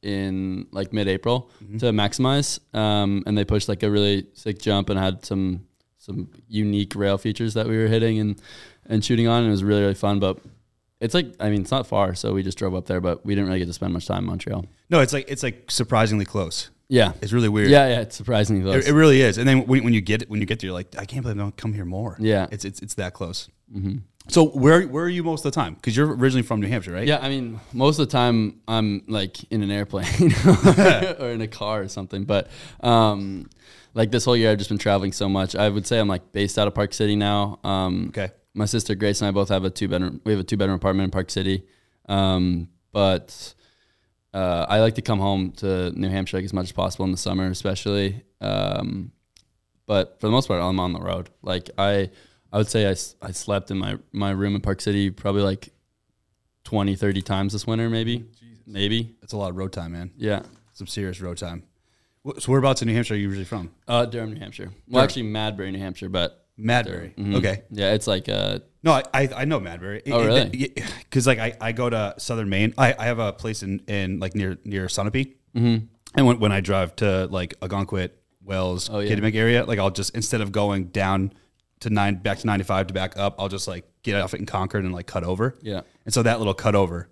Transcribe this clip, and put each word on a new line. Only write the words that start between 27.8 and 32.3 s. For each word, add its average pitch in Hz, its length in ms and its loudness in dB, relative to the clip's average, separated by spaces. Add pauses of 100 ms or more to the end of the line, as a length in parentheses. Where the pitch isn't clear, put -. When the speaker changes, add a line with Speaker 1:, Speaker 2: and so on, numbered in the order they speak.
Speaker 1:
of 143 80 2
the - 40 -6
time 120 560 2
I'm, 107 400 -2
like, 101 300 -4 (140)
in 107 120 0
an 98 80 0
airplane 101 340 -4
<laughs> - 340 4
Speaker 2:
<laughs> - 60 2 (720)
Speaker 1:
or 123 120 -2
in 117 100 -4
a 107 60 -4
car 104 340 -4
or 98 60 -6
something. 98 380 -6
But, 98 240 0 (320)